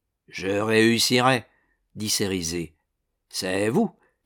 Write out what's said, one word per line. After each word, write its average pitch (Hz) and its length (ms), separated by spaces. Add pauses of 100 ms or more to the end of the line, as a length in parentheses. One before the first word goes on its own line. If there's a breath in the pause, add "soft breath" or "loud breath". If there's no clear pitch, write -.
(280)
Je - 200
réussirai, » 113 1000 (480)
dit 104 160
Cérizet. « 87 640 (560)
C'est 95 400
vous 196 200 (360)